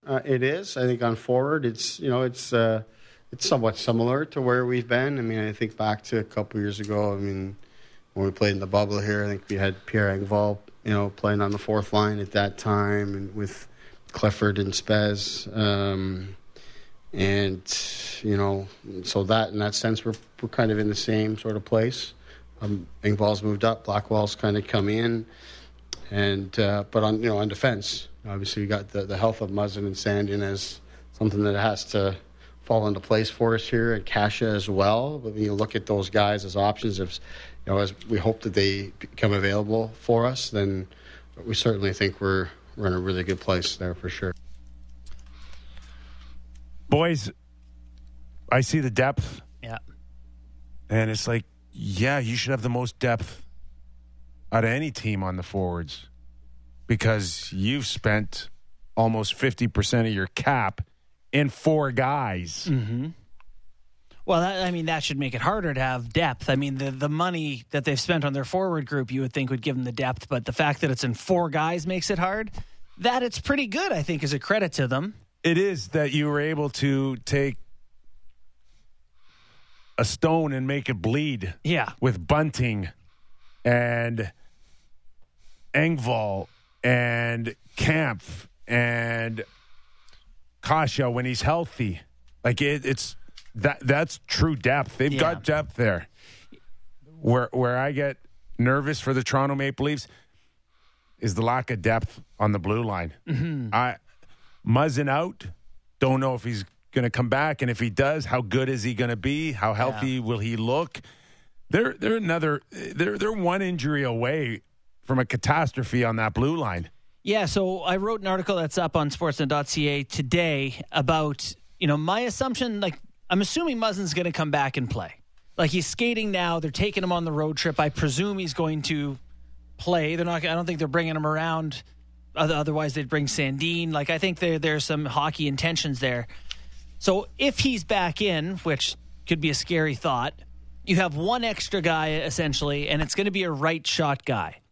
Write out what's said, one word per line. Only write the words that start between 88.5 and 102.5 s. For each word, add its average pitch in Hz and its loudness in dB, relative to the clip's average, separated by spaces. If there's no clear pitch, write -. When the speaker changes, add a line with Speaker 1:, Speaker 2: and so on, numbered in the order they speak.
Speaker 2:
and 117 0
Kasha 143 2
when 123 -2
he's 127 -2
healthy. 131 -2
Like, 120 2
it, 143 0
it's - -4
that, 139 2
that's 143 2
true - 2
depth. 127 2
They've 143 2
Speaker 3:
Yeah. 139 0
Speaker 2:
got 165 2
depth 151 0
there. 101 2
Where, 123 4
where 123 2
I 139 0
get 139 -2
nervous 135 4
for 135 0
the 127 2
Toronto 139 2
Maple 139 -2
Leafs 147 -2
is 104 -2
the 113 0
lack 120 0
of 107 -4
depth 113 0
on 107 4